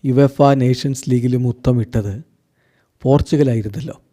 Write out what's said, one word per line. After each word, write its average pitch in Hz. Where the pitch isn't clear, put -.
യുവേഫ 135
നേഷൻസ് 131
ലീഗിൽ 123
മുത്തമിട്ടത് 120
പോർച്ചുഗലായിരുന്നല്ലോ. 131